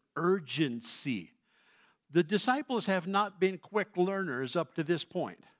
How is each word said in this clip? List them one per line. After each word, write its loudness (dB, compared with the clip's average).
urgency. 0
The 4
disciples 0
have 0
not -2
been 2
quick -4
learners 0
up -2
to -2
this 0
point. -8